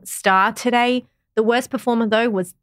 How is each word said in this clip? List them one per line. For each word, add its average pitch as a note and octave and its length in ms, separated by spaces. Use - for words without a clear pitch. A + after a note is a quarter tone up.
Star G3 480
today. B3 520
The A3 80
worst A#3 280
performer, A#3 360
though, A3+ 220
was F#3 340